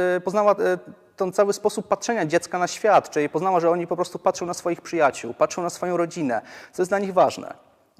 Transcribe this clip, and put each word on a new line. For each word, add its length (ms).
e, 40
poznała, 320
e, 40
ten 180
cały 200
sposób 340
patrzenia 380
dziecka 340
na 80
świat, 420
czyli 200
poznała, 300
że 100
oni 180
po 80
prostu 240
patrzą 260
na 80
swoich 280
przyjaciół, 520
patrzą 300
na 60
swoją 280
rodzinę, 440
co 100
jest 100
dla 80
nich 140
ważne. 400